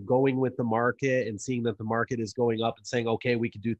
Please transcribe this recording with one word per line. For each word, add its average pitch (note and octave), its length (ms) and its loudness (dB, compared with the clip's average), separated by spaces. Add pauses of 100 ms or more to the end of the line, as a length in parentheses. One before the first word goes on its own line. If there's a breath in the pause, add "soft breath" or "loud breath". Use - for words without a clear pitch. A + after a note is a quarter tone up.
going C3 320 4
with B2+ 200 0
the B2+ 60 0
market A#2+ 640 2
and G#2+ 120 -6
seeing A#2+ 240 -4
that A2+ 140 0
the A2+ 80 -10
market A2+ 340 -2
is A2 140 -6
going A#2 280 0
up A2+ 160 0
and - 80 -20
saying, A#2+ 220 -2
"Okay, A#2 300 0
we A#2 120 0
could G#2 120 -14
do A2+ 180 -2